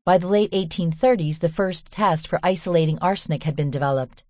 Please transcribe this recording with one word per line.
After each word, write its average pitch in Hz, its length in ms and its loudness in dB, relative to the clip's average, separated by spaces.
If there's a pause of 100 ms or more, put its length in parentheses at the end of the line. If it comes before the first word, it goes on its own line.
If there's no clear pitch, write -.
By 185 140 4
the 180 80 -4
late 208 240 2
eighteen 175 400 -2
thirties, 160 480 0
the 170 100 0
first 185 420 -4
test 175 360 0
for - 160 -2
isolating 170 560 0
arsenic 180 460 -2
had 151 100 -2
been 143 160 -2
developed. 135 580 -2